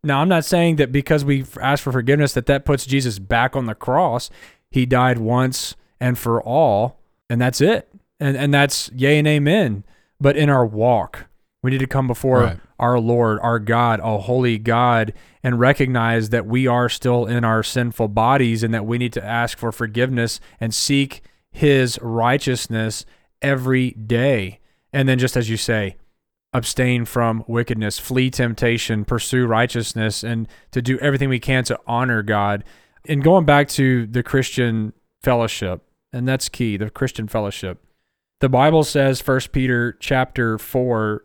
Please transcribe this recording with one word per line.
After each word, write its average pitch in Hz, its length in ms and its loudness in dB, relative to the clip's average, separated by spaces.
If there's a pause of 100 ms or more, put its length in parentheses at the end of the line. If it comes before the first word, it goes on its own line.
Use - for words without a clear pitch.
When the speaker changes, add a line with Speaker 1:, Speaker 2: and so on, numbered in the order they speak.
Speaker 1:
Now, 139 160 0
I'm 170 80 2
not 170 160 4
saying 170 320 2
that 135 160 2
because 143 320 2
we 139 180 0
f-, - 180 -14
asked 139 220 0
for 131 100 -4
forgiveness 135 420 2
that 123 120 -2
that 139 180 2
puts 139 220 0
Jesus 127 320 -2
back 117 380 0
on 127 100 -2
the 110 80 -6
cross. 131 560 -2 (400)
He 127 160 2
died 123 320 4
once 123 560 0 (260)
and 123 180 0
for 117 240 0
all, 120 580 0 (280)
and 120 120 0
that's 127 200 0
it. 202 280 2 (300)
And, 139 180 0
and 143 160 0
that's 143 400 0
yay 135 260 2
and 151 100 2
amen. 147 560 2 (360)
But 139 160 4
in 151 120 2
our 131 180 4
walk, 107 600 0 (360)
we 127 80 0
need 131 80 0
to 131 80 0
come 131 220 -2
before 127 320 0
Speaker 2:
Right. 87 180 0 (220)
Speaker 1:
our 123 180 2
Lord, 113 420 2
our 117 200 0
God, 117 420 0
a 110 160 -2
holy 123 400 0
God, 113 540 2 (320)
and 123 160 0
recognize 117 680 0
that 117 140 -2
we 123 220 -2
are 123 220 0
still 120 380 -2
in 120 180 -2
our 113 180 2
sinful 117 460 -2
bodies 113 560 2
and 113 100 -2
that 107 100 -4
we 120 140 -4
need 123 140 -4
to 98 120 -8
ask 117 320 -4
for 117 140 -6
forgiveness 117 680 -2 (180)
and 113 160 -4
seek 139 480 -2 (300)
his 135 500 2
righteousness 117 1040 -2 (340)
every 131 520 0
day. 113 680 -2 (340)
And 135 160 2
then 127 120 2
just 127 160 0
as 117 120 -2
you 113 80 -2
say, 107 420 -2 (540)
abstain 123 520 0
from 113 420 -2
wickedness, 113 540 -4
flee 131 280 0
temptation, 117 760 -2
pursue 123 420 -2
righteousness, 113 800 -2
and 113 240 -4 (240)
to 127 100 -2
do 127 160 -2
everything 139 300 0
we 127 100 0
can 131 260 0
to - 220 -4
honor 120 380 0
God. 104 400 0 (420)
And 143 160 -2
going 170 220 6
back 143 240 4
to 127 380 2
the 123 180 -4
Christian 117 720 -2 (280)
fellowship, 110 600 -2 (300)
and 123 160 -4
that's 131 200 -2
key, 110 280 -4
the 107 140 -4
Christian 113 360 -4
fellowship. 101 560 -6 (580)
The 135 100 2
Bible 147 340 6
says, 135 380 0
First 131 280 0
Peter 123 480 0
chapter 123 600 -2
four 110 680 -2